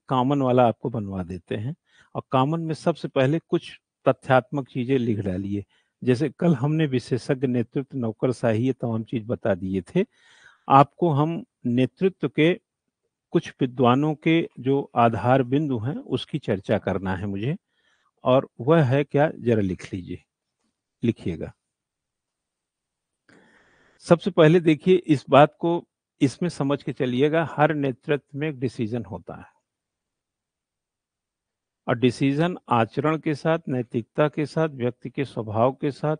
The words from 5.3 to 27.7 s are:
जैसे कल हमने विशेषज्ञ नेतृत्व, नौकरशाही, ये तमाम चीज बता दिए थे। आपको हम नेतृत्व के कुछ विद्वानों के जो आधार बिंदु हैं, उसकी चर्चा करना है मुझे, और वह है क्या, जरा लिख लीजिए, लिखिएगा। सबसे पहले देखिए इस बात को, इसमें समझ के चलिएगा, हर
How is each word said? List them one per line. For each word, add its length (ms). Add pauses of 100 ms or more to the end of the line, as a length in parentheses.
जैसे 260
कल 260
हमने 300
विशेषज्ञ 600
नेतृत्व, 500
नौकरशाही, 680
ये 80
तमाम 300
चीज 240
बता 280
दिए 260
थे। 240 (640)
आपको 400
हम 340 (220)
नेतृत्व 640
के 320 (680)
कुछ 300
विद्वानों 540
के 340 (100)
जो 360
आधार 480
बिंदु 360
हैं, 160
उसकी 440
चर्चा 380
करना 380
है 100
मुझे, 300 (680)
और 260 (100)
वह 240
है 200
क्या, 320
जरा 260
लिख 320
लीजिए, 300 (800)
लिखिएगा। 500 (2500)
सबसे 320
पहले 280
देखिए 360
इस 340
बात 300
को, 280 (340)
इसमें 280
समझ 340
के 100
चलिएगा, 580
हर 220